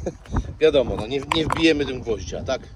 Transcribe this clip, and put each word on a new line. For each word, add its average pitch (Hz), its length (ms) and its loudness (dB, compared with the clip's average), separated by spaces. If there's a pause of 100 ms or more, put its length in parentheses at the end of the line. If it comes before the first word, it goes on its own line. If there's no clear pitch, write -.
(240)
<laughs> - 380 -4
Wiadomo, 135 340 4
no, 101 120 -6
nie, 135 140 -2 (140)
nie 160 100 2
wbijemy 156 400 4
tym 127 160 -4
gwoździa, 95 420 -6
tak? 127 180 -4 (140)